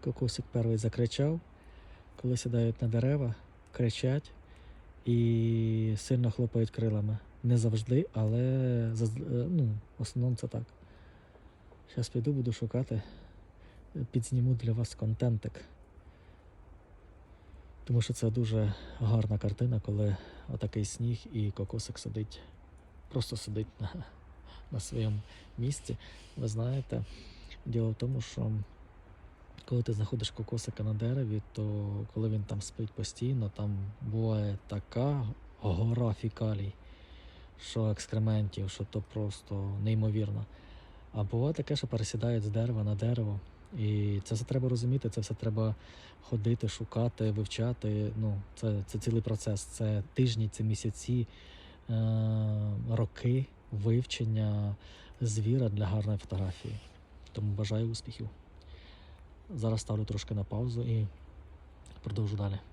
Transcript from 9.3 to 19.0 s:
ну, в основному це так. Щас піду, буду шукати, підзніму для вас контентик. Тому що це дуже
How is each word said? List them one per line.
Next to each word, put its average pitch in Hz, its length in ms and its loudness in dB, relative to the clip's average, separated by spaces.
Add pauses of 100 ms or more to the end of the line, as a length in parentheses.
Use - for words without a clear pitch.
ну, 170 140 4 (340)
в - 40 -4
основному 123 340 0
це 117 120 -4
так. 117 160 -4 (1300)
Щас - 180 -2
піду, 127 240 2
буду 120 200 2
шукати, 117 480 0 (1080)
підзніму 123 420 2
для 117 180 0
вас 113 240 0
контентик. 113 640 0 (2250)
Тому 120 180 2
що 120 120 -2
це 117 160 0
дуже 110 440 2 (260)